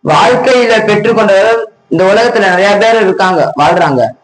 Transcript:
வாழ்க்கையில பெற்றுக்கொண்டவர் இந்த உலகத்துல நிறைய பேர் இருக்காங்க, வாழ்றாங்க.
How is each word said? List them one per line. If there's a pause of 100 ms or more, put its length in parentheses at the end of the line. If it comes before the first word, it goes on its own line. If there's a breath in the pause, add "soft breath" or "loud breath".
வாழ்க்கையில
பெற்றுக்கொண்டவர் (240)
இந்த
உலகத்துல
நிறைய
பேர்
இருக்காங்க,
வாழ்றாங்க. (140)